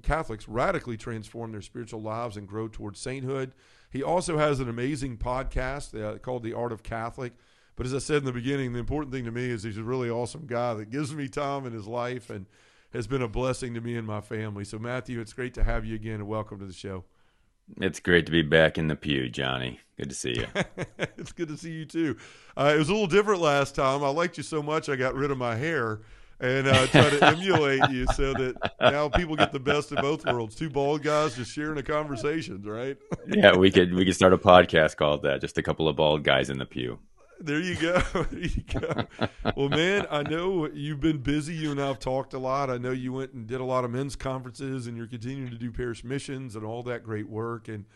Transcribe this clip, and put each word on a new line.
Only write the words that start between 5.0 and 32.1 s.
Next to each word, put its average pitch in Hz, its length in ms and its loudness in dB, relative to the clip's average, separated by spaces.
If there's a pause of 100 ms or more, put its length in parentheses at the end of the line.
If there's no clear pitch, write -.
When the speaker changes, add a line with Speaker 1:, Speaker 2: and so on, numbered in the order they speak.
Speaker 1:
podcast, 131 840 -4
uh, 107 200 -6
called 127 240 -6
The 113 100 -6
Art 117 180 -4
of 107 100 -10
Catholic. 117 520 -8 (420)
But 123 120 -6
as 127 60 -4
I 135 60 -2
said 147 180 0
in 139 80 0
the 131 60 -2
beginning, 123 420 -2
the 120 60 -4
important 131 340 -4
thing 127 120 -4
to 113 60 -6
me 123 180 -4
is 110 140 -4
he's 107 140 -6
a 113 60 -8
really 123 260 -2
awesome 123 380 -6
guy 120 280 -2
that 107 160 -10
gives 147 220 -6
me 143 140 -6
time 139 380 -4
in 117 80 -10
his 104 140 -10
life 120 420 -6
and 104 160 -10 (480)
has 117 140 -4
been 127 160 0
a 117 40 -2
blessing 123 460 -2
to 117 80 -8
me 117 140 -6
and 113 120 -6
my 107 140 -6
family. 107 420 -8
So, 107 160 -10
Matthew, 123 400 -6
it's 110 140 -12
great 123 220 -8
to - 80 0
have 117 200 2
you 110 120 -6
again, 110 200 -6
and 104 120 -8
welcome 107 320 -6
to 98 60 -12
the 95 80 -12
show. 95 300 -10 (720)
Speaker 2:
It's - 220 0
great 85 280 8
to 73 40 -4
be 82 120 6
back 78 340 6
in 80 100 0
the 76 80 0
pew, 67 340 -2
Johnny. 64 500 -6 (180)
Good 71 120 -8
to 65 60 -12
see 62 200 -6
you. 57 160 -4
Speaker 1:
<laughs> - 340 -6 (320)
It's - 140 -12
good 170 160 -8
to 147 100 -10
see 165 140 -14
you, 160 140 -10
too. 160 320 -2 (380)
Uh, 143 200 4
it - 20 6
was 156 120 4
a - 20 4
little 214 160 2
different 196 340 4
last 143 320 4
time. 143 300 2
I 139 60 2
liked 170 280 -2
you 147 60 -8
so 156 180 -4
much, 151 280 -2
I 139 60 -2
got 127 200 0
rid 139 160 0
of 131 80 -4
my 120 160 -2
hair 120 460 -2 (380)
and, 131 280 2
uh, 131 200 6
try 135 220 8
to 143 160 6
Speaker 2:
<laughs> - 0 -
Speaker 1:
emulate 151 640 6
you 127 180 -2
so 135 260 2
that 127 460 -2
now 143 300 4
people 156 260 0
get - 160 4
the 143 80 -4
best 143 320 0
of 147 60 -6
both 151 280 0
worlds. 117 280 -2
Two 160 160 -6
bald 143 320 0
guys 151 340 0
just 123 160 -8
sharing 151 280 -6
a 127 40 -6
conversation, 147 800 -4